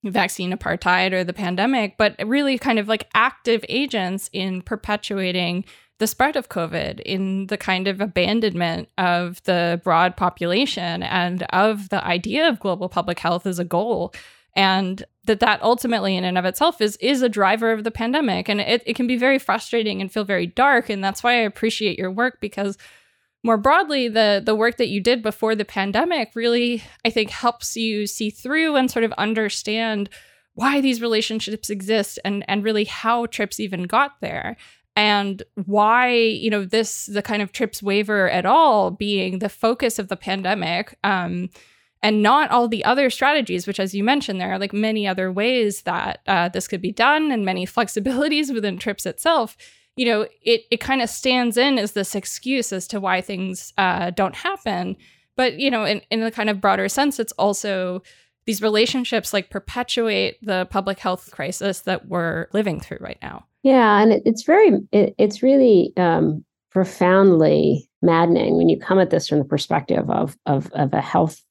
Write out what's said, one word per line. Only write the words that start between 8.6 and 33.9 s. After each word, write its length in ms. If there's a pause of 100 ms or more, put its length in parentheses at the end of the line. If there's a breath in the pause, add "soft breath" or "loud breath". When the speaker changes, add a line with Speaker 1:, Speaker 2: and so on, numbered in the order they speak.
Speaker 1:
of 460
the 400
broad 320
population 880
and 460
of 400
the 140
idea 440
of 120
global 300
public 300
health 260
as 140
a 60
goal. 480 (420 loud breath)
And 480 (220)
that, 140
that 220
ultimately 560
in 60
and 140
of 80
itself 360
is, 160
is 240
a 80
driver 420
of 120
the 80
pandemic. 580
And 100
it, 260
it 100
can 100
be 100
very 220
frustrating 640
and 100
feel 140
very 220
dark. 420
And 140
that's 200
why 100
I 80
appreciate 580
your 120
work, 300
because 360 (680 soft breath)
more 140
broadly, 500
the, 380
the 100
work 220
that 120
you 120
did 220
before 320
the 100
pandemic 680
really, 480 (200 loud breath)
I 60
think, 220
helps 440
you 300
see 240
through 460
and 160
sort 120
of 100
understand 960 (440 soft breath)
why 260
these 220
relationships 680
exist 540
and, 240
and 160
really 200
how 420
trips 340
even 240
got 380